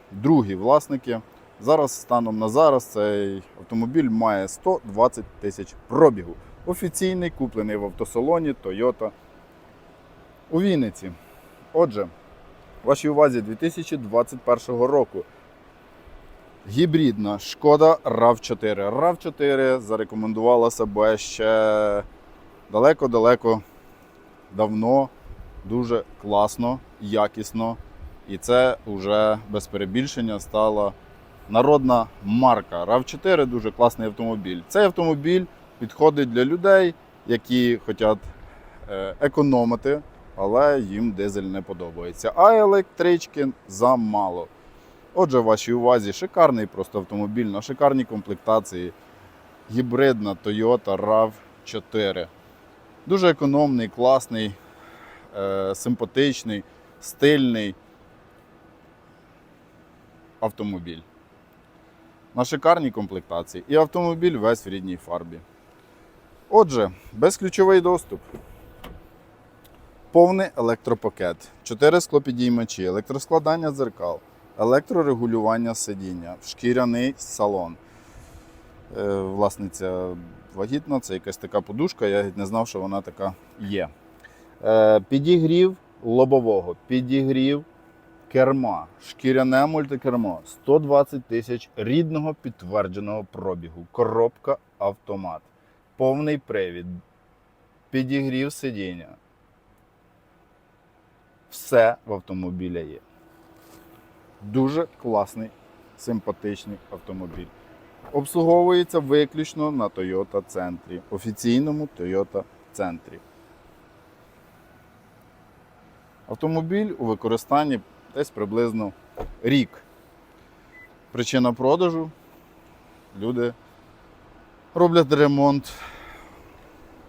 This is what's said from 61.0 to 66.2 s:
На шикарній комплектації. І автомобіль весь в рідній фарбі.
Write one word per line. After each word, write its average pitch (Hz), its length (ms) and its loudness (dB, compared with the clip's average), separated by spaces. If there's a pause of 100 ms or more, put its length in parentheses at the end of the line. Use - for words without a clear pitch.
На 123 100 -2
шикарній 151 460 2
комплектації. 90 800 -8
І 143 80 0
автомобіль 170 600 0
весь 110 300 0
в - 20 -10
рідній 92 280 -8
фарбі. 85 420 -10 (1120)